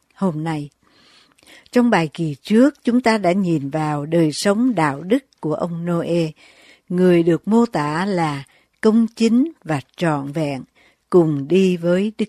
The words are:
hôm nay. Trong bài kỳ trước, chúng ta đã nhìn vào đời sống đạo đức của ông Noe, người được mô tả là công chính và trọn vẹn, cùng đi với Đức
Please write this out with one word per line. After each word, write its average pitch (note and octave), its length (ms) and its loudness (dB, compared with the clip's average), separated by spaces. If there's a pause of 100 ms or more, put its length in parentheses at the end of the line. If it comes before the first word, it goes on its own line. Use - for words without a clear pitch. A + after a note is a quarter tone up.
(160)
hôm D#3 280 -4
nay. D#3 260 -6 (1040)
Trong A#3+ 180 2
bài E3+ 240 2
kỳ D#3 280 -4
trước, B3 420 2
chúng A#3+ 180 0
ta A3 160 2
đã F#3 140 0
nhìn E3+ 380 0
vào D3+ 360 -4
đời D#3+ 260 2
sống G#3+ 440 0
đạo D3 260 -2
đức G#3 240 -2 (140)
của D#3 140 -4
ông E3+ 320 -6
Noe, E3+ 460 -2 (580)
người F3+ 340 4
được E3 240 0
mô A#3 180 4
tả D#3 400 -4
là D#3+ 380 -4 (380)
công A3 260 2
chính A#3 440 0 (120)
và D#3 180 -4 (160)
trọn C#3+ 340 -2
vẹn, C#3+ 320 -6 (460)
cùng D#3 380 2
đi F3+ 300 2
với F3+ 400 -2
Đức G#3+ 120 -4